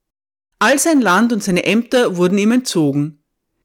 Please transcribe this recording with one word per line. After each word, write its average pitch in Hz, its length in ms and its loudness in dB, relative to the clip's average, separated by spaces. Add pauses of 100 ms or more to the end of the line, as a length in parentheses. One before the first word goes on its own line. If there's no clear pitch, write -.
(600)
All 262 200 2
sein 311 220 2
Land 214 320 0
und 202 100 -4
seine 180 220 -2
Ämter 226 500 0
wurden 180 220 0
ihm 214 160 2
entzogen. 156 680 -2 (440)